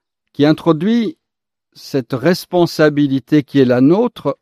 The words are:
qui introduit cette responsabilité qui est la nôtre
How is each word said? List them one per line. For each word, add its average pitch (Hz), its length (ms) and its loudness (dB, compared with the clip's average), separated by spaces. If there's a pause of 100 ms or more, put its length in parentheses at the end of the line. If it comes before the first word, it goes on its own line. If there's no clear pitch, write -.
(320)
qui 139 140 0
introduit 165 720 -2 (540)
cette - 420 -10
responsabilité 151 1300 0
qui - 160 -4
est 131 80 4
la 123 160 2
nôtre 175 600 0